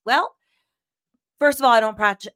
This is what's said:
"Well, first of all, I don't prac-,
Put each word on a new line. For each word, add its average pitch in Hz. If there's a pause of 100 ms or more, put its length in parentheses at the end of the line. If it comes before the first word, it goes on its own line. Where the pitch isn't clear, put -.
"Well, 277 (1040)
first 285
of 277
all, 254
I 226
don't 220
prac-, 202 (140)